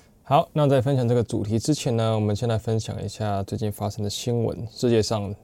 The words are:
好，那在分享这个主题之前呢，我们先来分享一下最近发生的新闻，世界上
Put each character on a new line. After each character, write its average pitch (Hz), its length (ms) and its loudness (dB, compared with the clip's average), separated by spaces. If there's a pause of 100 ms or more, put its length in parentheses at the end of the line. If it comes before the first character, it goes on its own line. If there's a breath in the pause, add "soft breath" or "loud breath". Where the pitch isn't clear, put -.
(280 soft breath)
好， - 240 2
那 151 160 2
在 135 140 4
分 139 140 2
享 127 120 2
这 120 60 2
个 120 100 4
主 104 200 -4
题 107 160 0
之 151 120 0
前 139 240 0
呢， 113 200 2
我 107 40 0
们 104 160 0
先 117 140 -2
来 110 80 2
分 110 220 -2
享 107 240 -6
一 104 40 -4
下 101 360 -4
最 110 120 -8
近 110 160 -2
发 104 160 -4
生 104 160 -6
的 101 60 -2
新 120 340 -2
闻， 110 280 -4
世 - 180 0
界 113 100 6
上 101 340 0 (100)